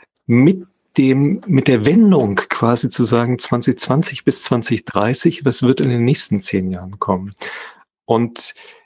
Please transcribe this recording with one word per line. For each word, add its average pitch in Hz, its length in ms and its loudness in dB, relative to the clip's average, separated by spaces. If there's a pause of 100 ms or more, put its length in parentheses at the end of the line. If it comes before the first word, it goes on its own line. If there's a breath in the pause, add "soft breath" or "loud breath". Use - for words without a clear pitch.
(280 loud breath)
Mit 143 400 4 (300)
dem, 139 500 2
mit 135 200 2
der 117 200 2
Wendung 160 480 4
quasi 120 540 -2
zu - 140 0
sagen, 120 360 0
zwanzig 123 400 -2
zwanzig - 440 -2
bis - 200 0
zwanzig 117 420 -2
dreißig, 123 600 -2
was 131 180 0
wird 131 180 2
in 135 80 0
den 120 160 0
nächsten 120 360 0
zehn 92 280 -4
Jahren 92 300 -10
kommen? 98 340 -4 (720 loud breath)
Und 117 480 -2 (320 loud breath)